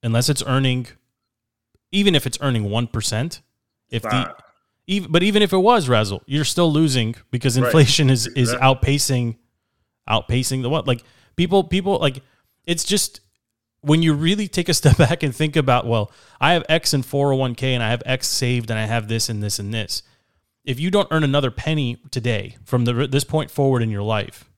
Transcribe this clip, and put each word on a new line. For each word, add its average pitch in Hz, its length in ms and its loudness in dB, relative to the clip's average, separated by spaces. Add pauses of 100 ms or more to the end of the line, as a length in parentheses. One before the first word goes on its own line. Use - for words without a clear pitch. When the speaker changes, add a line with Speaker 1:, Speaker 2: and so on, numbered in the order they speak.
Speaker 1:
unless 117 260 0
it's 139 180 0
earning, 127 400 0 (1040)
even 196 240 2
if 139 100 2
it's 123 140 -6
earning 123 300 0
one 117 180 -2
percent, 113 540 -6 (480)
if 113 140 -6
the 113 40 -8
Speaker 2:
Wow. 95 280 -2 (520)
Speaker 1:
ev-, 185 240 -4
but 170 100 4
even 208 200 2
if 202 100 2
it 190 60 2
was, 190 320 4
Razzle, 107 360 0
you're 143 200 -2
still 170 260 2
losing 131 440 0 (140)
because 123 300 0
Speaker 2:
Right. 127 60 2
Speaker 1:
inflation 143 440 4
is, 120 180 2
is 123 260 0
Speaker 2:
Exactly. 135 420 2
Speaker 1:
outpacing, 123 400 -2 (760)
outpacing 127 520 -2
the 123 80 -4
what? 143 180 -2
Like, - 160 0 (320)
people, 180 300 2
people, 190 340 0
like, 131 240 -2 (400)
it's 170 220 -4
just, - 340 -2 (600)
when 151 200 4
you 165 120 4
really 180 340 0
take 175 220 -4
a 170 40 2
step 135 240 4
<laughs> 160 80 6
back 160 180 -2
and 139 120 -2
think 156 220 -2
about, 131 280 2
well, 113 240 -2 (300)
I 151 140 4
have 165 160 0
X 160 240 0
in 135 100 0
four 139 300 0
oh - 20 2
one 131 180 -2
K 131 200 -2
and 123 100 -2
I 110 60 0
have 120 160 -2
X 131 240 -4
saved 120 420 -2
and 110 80 -2
I 110 60 -2
have 110 240 -4
this 113 180 -2
and 107 160 -4
this 104 160 -4
and 101 140 -8
this. 110 300 -6 (600)
If 127 160 -6
you 170 100 -2
don't 196 220 0
earn 156 140 2
another 139 260 0
penny 139 460 -4 (140)
today 110 520 -4
from 123 220 0
the, 123 220 0
this 135 180 0
point - 260 -4
forward 135 300 0
in 113 80 -2
your 101 140 -4
life 107 540 -4